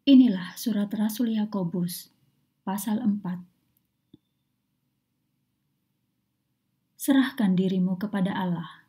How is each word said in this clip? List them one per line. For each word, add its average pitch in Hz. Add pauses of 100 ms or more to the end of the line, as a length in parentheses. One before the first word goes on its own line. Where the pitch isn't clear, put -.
Inilah 214
surat 202
Rasul 220
Yakobus, 180 (560)
pasal 208
empat. 180 (3500)
Serahkan 247
dirimu 185
kepada 196
Allah. 175